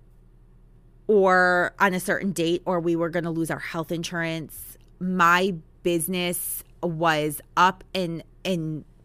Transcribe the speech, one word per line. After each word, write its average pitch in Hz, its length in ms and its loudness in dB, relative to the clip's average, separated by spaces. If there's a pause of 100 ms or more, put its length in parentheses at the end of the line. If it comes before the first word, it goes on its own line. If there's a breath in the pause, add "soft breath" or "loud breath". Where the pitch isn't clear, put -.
(1040)
or 185 720 4
on 196 160 2
a 185 60 -2
certain 190 320 -2
date, 165 340 -2
or 180 140 -2
we 170 160 0
were 165 140 -2
gonna 170 200 -4
lose 160 220 -4
our 139 80 -6
health 165 320 -8
insurance. 165 880 -8 (200)
My 180 540 4 (300)
business 175 800 -2 (180)
was 156 580 0 (160)
up 185 280 2 (100)
and, 170 300 -4 (200)
and 156 400 -4 (220)